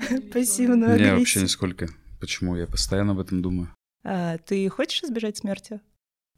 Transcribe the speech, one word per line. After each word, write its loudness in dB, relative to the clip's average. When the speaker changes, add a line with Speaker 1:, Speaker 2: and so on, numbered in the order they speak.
Speaker 1:
пассивную 4
Speaker 2:
Не, 6
вообще -
Speaker 1:
агрессию. 4
Speaker 2:
нисколько. -2
Почему? -2
Я -2
постоянно 0
об 0
этом -2
думаю. -2
Speaker 1:
А -4
ты -2
хочешь -4
избежать -4
смерти? -8